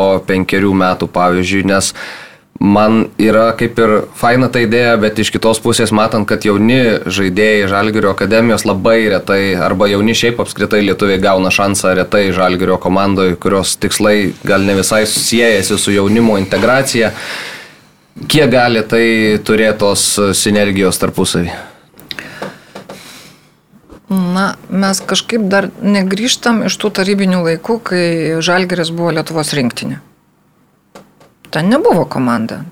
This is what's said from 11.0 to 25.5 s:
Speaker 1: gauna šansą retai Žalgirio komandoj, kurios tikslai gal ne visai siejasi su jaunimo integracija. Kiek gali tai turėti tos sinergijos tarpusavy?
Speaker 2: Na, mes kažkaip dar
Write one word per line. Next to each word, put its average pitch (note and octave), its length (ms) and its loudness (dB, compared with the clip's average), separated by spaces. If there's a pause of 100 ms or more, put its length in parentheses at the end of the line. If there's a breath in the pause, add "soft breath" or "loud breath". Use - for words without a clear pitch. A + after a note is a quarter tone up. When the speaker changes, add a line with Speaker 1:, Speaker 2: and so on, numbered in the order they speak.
Speaker 1:
gauna F#2+ 300 2
šansą G2 420 0
retai G2 400 0
Žalgirio F2+ 420 0
komandoj, F#2+ 640 0
kurios F#2+ 400 -2
tikslai G#2 540 0 (100)
gal G2 240 2
ne G2+ 80 2
visai G#2+ 320 0
siejasi G#2+ 720 0
su G2+ 160 0
jaunimo G#2 420 2
integracija. A2 760 0 (1000 loud breath)
Kiek C#3 360 0
gali A#2+ 320 2
tai A#2 220 0 (420)
turėti G#2+ 320 2
tos G2+ 260 0 (300)
sinergijos G2+ 640 0
tarpusavy? F2+ 540 -2 (2500 loud breath)
Speaker 2:
Na, F#3 460 -2 (120)
mes F#3+ 380 -2
kažkaip G3+ 420 -2
dar G3 220 0 (100)